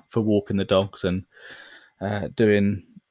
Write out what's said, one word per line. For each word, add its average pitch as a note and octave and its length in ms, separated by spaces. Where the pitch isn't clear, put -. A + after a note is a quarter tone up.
for - 100
walking G#2 380
the F#2+ 80
dogs G2 400
and, F#2 180
uh, G2 340
doing G#2 480